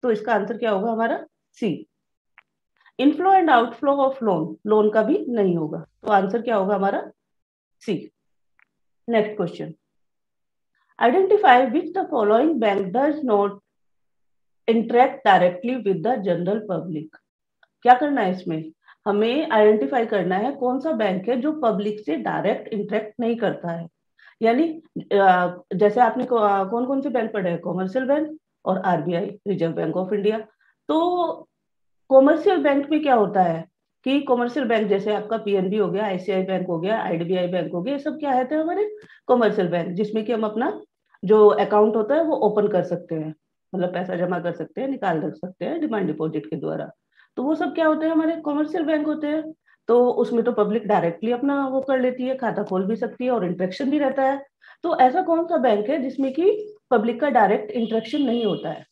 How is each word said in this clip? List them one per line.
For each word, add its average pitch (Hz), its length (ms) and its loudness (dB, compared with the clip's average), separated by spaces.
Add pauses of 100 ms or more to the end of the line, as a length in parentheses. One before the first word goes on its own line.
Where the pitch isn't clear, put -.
तो 247 80 0
इसका 220 240 0
answer 208 220 -2
क्या 226 140 -2
होगा 208 220 -2
हमारा? 233 340 -2 (260)
सी। 175 340 -4 (1120)
Inflow 302 280 2
and 381 200 6
outflow 277 500 2
of 262 300 0
loan, 170 280 -2 (100)
Loan 214 240 4
का 220 120 2
भी 311 260 0
नहीं 202 280 0
होगा, 160 300 -6 (160)
तो 214 100 -2
answer 196 300 2
क्या 233 140 -2
होगा 196 180 0
हमारा? 196 360 -2 (720)
सी। - 300 -6 (1000)
Next 220 300 0
question, 165 320 -8 (1300)
identify 311 680 4
which 311 160 -2
the 370 180 -4 (100)
following 233 400 2
bank 202 280 0 (100)
does 285 220 0 (100)
not 202 260 2 (1200)
interact 233 440 4 (120)
directly 180 480 4
with 196 240 -2
the 247 180 0
general 185 400 -2
public। 165 500 -6 (760)
क्या 247 120 8
करना 285 260 0
है 190 100 0
इसमें? 160 420 -6 (340)
हमें 226 440 0
identify 220 560 4
करना 185 300 -2
है 233 160 -2
कौन 254 280 -2
सा 311 120 -4
bank 208 360 -2
है 240 120 0
जो 302 120 -2
public 208 480 -2
से - 160 -4
direct 190 520 -4
interact 214 520 -4
नहीं 233 160 -2
करता 190 340 -4
है। 170 180 -10 (540)
यानी, 262 400 0 (300)
अ, 180 440 4 (180)
जैसे 208 260 2
आपने 240 240 2
को-, 240 140 0
अ, 202 260 2
कौन-कौन 247 360 -2
से 277 80 -6
bank 226 240 -4
पढ़े 185 180 -2
हैं? 165 100 -4
commercial 190 440 -4
bank 302 340 -2 (260)
और 190 140 0
आरबीआई, 180 600 -2 (100)
Reserve 165 300 -2
Bank 160 180 -4
of 185 160 -4
India। 214 300 -2 (460)
तो 339 440 0 (800)
commercial 311 500 6
bank 277 280 2
में 311 120 0
क्या 277 120 4
होता 196 280 2
है 165 220 0 (400)
कि 277 160 2
commercial 247 460 -2
bank 220 220 0
जैसे 202 260 0
आपका 208 220 -4
पीएनबी 196 400 -2
हो 196 140 0
गया, 196 140 -2
आईसीआई 190 380 -4
bank 185 240 -4
हो 170 140 -4
गया, 208 220 -2
आईडीबीआई 180 440 -2
बैंक 175 260 -4
हो 175 100 -4
गया, 254 120 -4
ये 277 60 -6
सब 302 180 -8
क्या 285 140 -4
रहते 254 220 0
हैं 311 80 0
हमारे? 403 340 -4 (320)
commercial 214 400 2
bank, 175 200 -2
जिसमें 208 360 -4
कि 240 80 -4
हम 220 120 -2
अपना 240 360 -4 (440)
जो 214 240 8
account 208 480 4
होता 220 180 0
है 330 100 2
वो 302 120 0
ओपन 208 320 2
कर 180 140 2
सकते 170 320 -6
हैं, 156 200 -8 (400)
मतलब 180 200 -4
पैसा 185 220 -6
जमा 175 240 -2
कर 170 120 -6
सकते - 280 -10
हैं, 269 80 -4
निकाल 190 320 -2
रख 151 140 -6
सकते - 300 -12
हैं 302 160 -6
demand 220 260 -4
deposit 151 400 -6
के 165 100 -10
द्वारा। 156 340 -8 (460)
तो 247 60 -6
वो 294 120 0
सब 311 200 -4
क्या 330 120 0
होते 311 200 0
हैं? 330 60 0
हमारे 320 340 -2
commercial 302 380 -2
bank 302 220 -2
होते 302 200 -4
हैं। 311 280 -6 (340)
तो 240 220 6
उसमें 233 340 0
तो 240 80 0
public 214 340 0
directly 185 460 0
अपना 277 360 -2
वो 262 120 -2
कर 262 200 0
लेती 254 220 -2
है, 262 140 -4
खाता 208 260 -4
खोल 190 240 -2
भी 220 100 -2
सकती 226 280 -6
है 254 60 0
और 226 140 -2
interaction 185 460 -4
भी 302 80 0
रहता 269 240 0
है। 277 240 -2 (360)
तो 339 160 -2
ऐसा 269 240 4
कौन 339 240 0
सा 339 100 -2
bank 226 320 2
है 285 140 -2
जिसमें 269 300 -4
कि 392 420 0 (160)
public 233 300 2
का 294 100 0
direct 214 400 2
interaction 226 520 -2
नहीं 240 220 0
होता 170 260 -4
है? - 220 -12